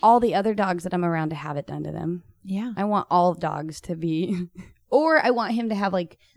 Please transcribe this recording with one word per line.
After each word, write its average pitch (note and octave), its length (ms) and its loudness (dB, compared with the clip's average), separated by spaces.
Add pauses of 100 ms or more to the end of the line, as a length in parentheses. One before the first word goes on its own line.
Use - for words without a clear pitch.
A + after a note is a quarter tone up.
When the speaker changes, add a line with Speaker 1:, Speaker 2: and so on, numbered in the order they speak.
Speaker 1:
all A#3 160 8
the A#3 160 2
other G3+ 200 0
dogs F#3 300 0
that F3+ 100 -4
I'm F3 100 0
around D#3+ 260 0
to D#3+ 60 -6
have D3 220 -8
it C#3+ 80 -6
done D3 180 -8
to D3+ 80 -6
them. E3 300 -6 (200)
Speaker 2:
Yeah. G3+ 340 -4
Speaker 1:
I G3 80 -2
want G#3 260 0
all F3+ 240 4
dogs D#3 480 -6
to F3 140 -6
be, F3 520 -2 (220)
<laughs> - 180 -20
or D#4 360 4
I - 60 4
want A3+ 220 0
him A3+ 160 -2
to G#3+ 60 -2
have, G3 180 -2
like, F3+ 240 -4 (200)